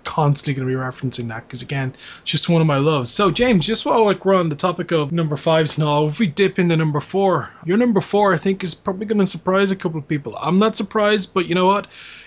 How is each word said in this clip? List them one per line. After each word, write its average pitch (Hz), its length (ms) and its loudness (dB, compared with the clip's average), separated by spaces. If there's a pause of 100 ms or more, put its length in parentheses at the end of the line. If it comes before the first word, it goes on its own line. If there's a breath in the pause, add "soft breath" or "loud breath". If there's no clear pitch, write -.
constantly 143 500 0
gonna 131 160 -4
be 131 80 -2
referencing 127 500 -6
that 113 200 -12
'cause, 123 120 -10
again, 131 320 -6 (280 loud breath)
it's - 100 -8
just - 180 -2
one 170 120 4
of 160 80 4
my 143 80 2
loves. 139 340 0
So, 196 220 0
James, 233 340 2
just - 180 -2
while, 233 200 4
like, 196 200 0
we're 196 120 4
on 175 120 0
the 147 60 -4
topic 175 380 -4
of 151 180 0
number 160 260 -2
fives 160 400 0
and 151 100 0
all, 147 200 2
if 151 140 -2
we 220 80 2
dip 190 300 0
into 175 180 2
number 151 240 0
four, 185 500 0 (140)
your 170 120 0
number 233 240 2
four, 202 320 2
I 170 40 2
think, 196 260 -2
is 180 120 -4
probably 196 320 -8
gonna 202 200 2
surprise 190 460 0
a 190 40 -4
couple 170 220 -6
of 143 80 -10
people. 143 340 -6
I'm 170 200 2
not 220 160 2
surprised, 208 580 0
but 175 120 0
you 160 80 -2
know 185 120 2
what? 196 220 2 (380 loud breath)